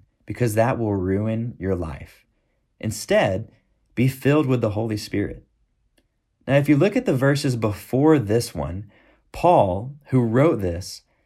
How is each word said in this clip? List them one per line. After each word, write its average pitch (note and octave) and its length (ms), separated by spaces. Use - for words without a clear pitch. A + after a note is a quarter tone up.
because A2+ 280
that A2+ 240
will G#2+ 160
ruin G#2+ 640
your F#2+ 160
life. - 500
Instead, A2 680
be B2+ 140
filled C#3+ 380
with B2+ 140
the A2 100
Holy A2 260
Spirit." - 480
Now, C3+ 100
if C#3+ 120
you D3+ 80
look F#3 200
at - 80
the E3 100
verses C3+ 420
before B2+ 600
this A2+ 360
one, F2 360
Paul, B2 640
who B2+ 160
wrote A#2+ 400
this, F2 400